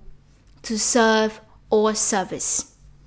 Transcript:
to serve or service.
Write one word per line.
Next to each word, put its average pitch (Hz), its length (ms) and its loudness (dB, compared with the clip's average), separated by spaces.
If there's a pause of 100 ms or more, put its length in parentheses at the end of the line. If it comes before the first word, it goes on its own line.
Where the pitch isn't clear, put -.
(720)
to 226 60 -4
serve 220 600 2 (400)
or 214 200 2
service. - 680 -2 (420)